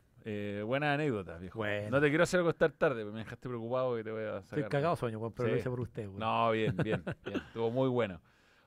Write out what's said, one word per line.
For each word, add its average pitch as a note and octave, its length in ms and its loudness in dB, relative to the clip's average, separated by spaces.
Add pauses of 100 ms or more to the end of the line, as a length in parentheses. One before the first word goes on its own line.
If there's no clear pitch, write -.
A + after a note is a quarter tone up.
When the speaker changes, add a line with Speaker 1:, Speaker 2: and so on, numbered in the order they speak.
(240)
Speaker 1:
eh, G#2 400 -4
buena C#3+ 300 0
anécdota, G#2 440 -2
viejo. F#2 200 -10
Speaker 2:
Bueno. G#2 320 0
Speaker 1:
No C3+ 100 6
te D3 80 6
quiero D#3 160 6
hacer F3+ 160 2
acostar E3 320 4
tarde, C3 300 2
porque G#2 120 -6
me A2 100 -6
dejaste - 240 -12
preocupado B2 480 -2
que A2 80 -6
te A2 80 -6
voy A2 100 -4
a G2+ 160 -4
Speaker 2:
Estoy F#2+ 240 -6
Speaker 1:
sacar. G#2+ 80 -4
Speaker 2:
cagado D3+ 260 0
sueño, A2+ 220 -4
weón, A2+ 140 -6
pero A#2+ 160 -2
lo A2 60 2
Speaker 1:
Sí. B2 60 0
Speaker 2:
hice B2+ 100 -4
por B2 100 -4
usted, A2+ 260 -6
weón. F#2+ 140 -12
Speaker 1:
No, A2+ 320 2
bien, A2 240 2
bien, G#2+ 280 0
Speaker 2:
<laughs> - 200 -8
Speaker 1:
bien. G2+ 140 -6
Estuvo A2+ 340 -2
muy C3 160 4
bueno. A2+ 320 0 (460)